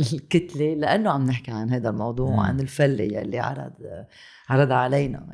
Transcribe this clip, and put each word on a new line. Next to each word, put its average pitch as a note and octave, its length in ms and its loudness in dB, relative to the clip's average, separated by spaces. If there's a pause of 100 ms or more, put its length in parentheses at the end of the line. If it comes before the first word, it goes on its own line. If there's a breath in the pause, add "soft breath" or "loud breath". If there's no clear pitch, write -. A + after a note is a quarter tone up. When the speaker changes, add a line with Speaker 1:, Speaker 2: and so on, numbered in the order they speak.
(120)
Speaker 1:
الكتلة، D#3+ 640 0
لأنه E3 360 2
عم C#3 160 2
نحكي B2 240 -2
عن A2 200 -4
هيدا A#2 200 0
الموضوع A#2+ 400 -2
Speaker 2:
مم. G#2 60 2
Speaker 1:
وعن G#2+ 240 2
الفلة C3+ 440 2
يلي G#2+ 340 -4
عرض، C3 340 -6 (760 loud breath)
عرض C3 240 4
علينا C3 600 0